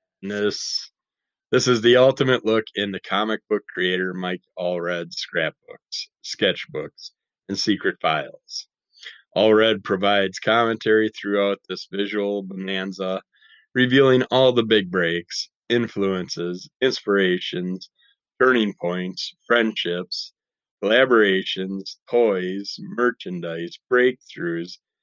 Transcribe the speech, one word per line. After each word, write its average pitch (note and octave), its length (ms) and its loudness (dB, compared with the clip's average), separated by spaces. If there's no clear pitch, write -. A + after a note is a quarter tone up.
And G2 100 -10
this, - 600 -4
this B2 200 2
is A#2 120 2
the A#2+ 140 6
ultimate C3 500 4
look A2 200 2
into G2 240 -4
comic G#2+ 400 -2
book G#2+ 140 0
creator F#2 400 -2
Mike F#2 280 -6
Allred's F2 560 -4
scrapbooks, - 960 -8
sketchbooks, - 840 -6
and G2 100 -8
secret G2 440 -2
files. - 680 -6
Allred G#2+ 480 4
provides G2 540 0
commentary A2 720 2
throughout G2+ 500 -2
this F#2 200 -10
visual G2+ 540 -4
bonanza, F#2+ 800 -6
revealing B2+ 500 6
all C3 280 4
the A#2+ 120 4
big G#2+ 280 2
breaks, F2 560 -2
influences, F#2+ 1000 -2
inspirations, F#2 1080 -2
turning A#2+ 400 4
points, F2+ 520 -6
friendships, G2+ 840 -2
collaborations, G2 1120 2
toys, G2+ 680 0
merchandise, F2+ 1000 -6
breakthroughs, F#2 880 -2